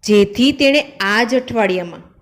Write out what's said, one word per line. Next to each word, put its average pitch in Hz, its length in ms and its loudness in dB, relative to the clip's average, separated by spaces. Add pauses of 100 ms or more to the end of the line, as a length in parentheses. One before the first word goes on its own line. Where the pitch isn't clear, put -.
જેથી 208 480 2
તેણે 277 300 2
આ 208 420 -2
જ 240 120 -2
અઠવાડિયામાં 185 640 -4 (220)